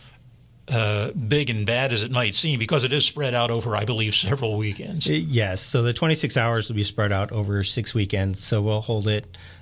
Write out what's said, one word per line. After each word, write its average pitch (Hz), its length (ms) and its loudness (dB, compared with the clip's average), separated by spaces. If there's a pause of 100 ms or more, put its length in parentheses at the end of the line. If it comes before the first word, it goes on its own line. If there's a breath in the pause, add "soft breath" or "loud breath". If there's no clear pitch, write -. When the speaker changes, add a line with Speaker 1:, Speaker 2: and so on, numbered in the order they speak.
(680 loud breath)
Speaker 1:
uh, 107 440 0
big 139 400 0
and 110 120 -2
bad 123 300 0
as 107 80 0
it 117 80 -4
might 123 240 0
seem, 151 240 0
because 127 260 0
it 127 80 0
is 143 140 2
spread 131 300 -2
out 117 160 2
over, 113 240 0
I 104 100 0
believe, 110 300 0
several 113 420 0
weekends. 107 500 -4
Speaker 2:
Uh, 151 60 2
yes, 120 480 0
so 120 220 2
the 120 100 2
twenty-six 156 440 0
hours 117 320 2
will 117 60 -4
be 104 80 2
spread 101 280 0
out 98 200 0
over 101 320 0
six - 300 -2
weekends, 98 500 0
so 104 200 2
we'll 107 180 0
hold 107 260 -2
it, 107 300 -2 (240 loud breath)